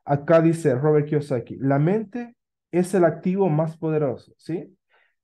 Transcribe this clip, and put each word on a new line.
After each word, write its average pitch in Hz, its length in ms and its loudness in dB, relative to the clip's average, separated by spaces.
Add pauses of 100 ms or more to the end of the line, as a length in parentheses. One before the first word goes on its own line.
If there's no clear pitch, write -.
acá 147 360 2
dice 160 340 2
Robert 147 320 2
Kiyosaki, 139 540 -4
"La 139 180 0
mente 220 560 -2 (380)
es 180 220 0
el 185 100 4
activo 185 440 0
más 156 280 -2
poderoso", 151 600 -4
¿sí? - 400 -12 (480)